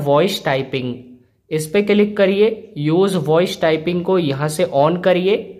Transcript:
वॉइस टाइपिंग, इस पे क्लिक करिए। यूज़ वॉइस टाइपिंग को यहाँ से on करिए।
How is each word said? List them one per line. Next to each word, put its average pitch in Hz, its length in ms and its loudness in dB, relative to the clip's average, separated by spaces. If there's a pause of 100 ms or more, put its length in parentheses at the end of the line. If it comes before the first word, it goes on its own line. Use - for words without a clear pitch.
वॉइस 147 420 0
टाइपिंग, 131 500 -4 (560)
इस 156 160 -4
पे 208 140 0
क्लिक 208 360 2
करिए। 202 600 0
यूज़ 175 400 2
वॉइस 160 440 0
टाइपिंग 170 440 0
को 190 140 2
यहाँ 143 300 -2
से 156 160 -2
on 165 380 0
करिए। 185 320 2 (240)